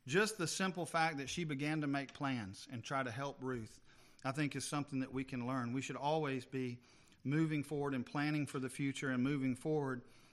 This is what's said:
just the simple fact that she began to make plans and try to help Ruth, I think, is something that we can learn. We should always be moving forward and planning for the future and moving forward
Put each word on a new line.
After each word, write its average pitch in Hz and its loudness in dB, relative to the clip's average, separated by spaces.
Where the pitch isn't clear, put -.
just 208 4
the 170 0
simple 175 0
fact 160 2
that 135 -4
she 175 -2
began 151 0
to 147 0
make 139 -2
plans 120 -4
and 120 -8
try 139 0
to 127 -2
help 135 -4
Ruth, 127 -4
I 131 0
think, 143 2
is 135 -4
something 139 -2
that 131 -4
we 135 0
can 127 -4
learn. 123 0
We 135 0
should 127 -4
always 139 2
be 127 -2
moving 151 4
forward 143 0
and 123 0
planning 147 2
for - -2
the 131 -2
future 139 0
and 127 4
moving 131 2
forward 139 0